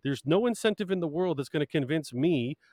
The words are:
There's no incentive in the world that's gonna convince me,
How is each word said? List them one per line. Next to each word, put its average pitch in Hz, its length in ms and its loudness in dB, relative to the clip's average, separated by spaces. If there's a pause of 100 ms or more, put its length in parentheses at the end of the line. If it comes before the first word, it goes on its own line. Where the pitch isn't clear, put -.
There's 135 220 -2
no 196 220 4
incentive 208 420 0
in 190 100 0
the 170 80 0
world 165 300 0
that's 135 120 -4
gonna 151 180 0
convince 143 440 -2
me, 135 460 0 (160)